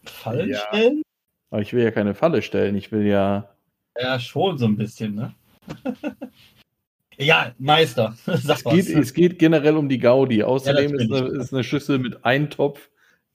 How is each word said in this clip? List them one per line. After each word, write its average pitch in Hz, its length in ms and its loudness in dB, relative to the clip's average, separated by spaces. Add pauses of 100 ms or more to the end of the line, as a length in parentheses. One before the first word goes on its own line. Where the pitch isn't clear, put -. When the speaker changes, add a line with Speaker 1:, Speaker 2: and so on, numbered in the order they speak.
Speaker 1:
Fallen 151 460 -6
Speaker 2:
Ja. 208 80 -6 (100)
Speaker 1:
stellen? 233 340 0 (480)
Speaker 3:
Aber 107 100 -4
ich - 120 -6
will 120 100 2
ja 113 80 2
keine 104 240 -2
Falle 151 280 0
stellen, 101 340 -2
ich - 160 -10
will 107 120 0
ja 101 480 0 (460)
Speaker 1:
Ja, 127 220 -4
schon 160 380 -4
so 120 80 0
ein 104 100 0
bisschen, 107 400 -8
ne? 117 180 -8 (320)
<laughs> - 640 -12 (880)
Ja, 139 400 0
Meister, 139 600 2
<laughs> - 60 -20
sag 180 100 -2
Speaker 3:
Es 127 100 -4
Speaker 1:
was. 147 160 0 (120)
Speaker 3:
geht, 185 160 4
es 147 240 0
geht 175 240 2
generell 156 400 4
um 143 100 -2
die 131 100 0
Gaudi. 123 440 4
Außerdem 139 480 0
Speaker 1:
Ja, 143 100 -4
Speaker 3:
ist 113 80 0
Speaker 1:
natürlich. 131 240 -2
Speaker 3:
eine, 143 100 -6
ist 127 120 -10
eine 127 100 -2
Schüssel 139 340 -2
mit 123 280 -6
Eintopf, 143 640 -2 (440)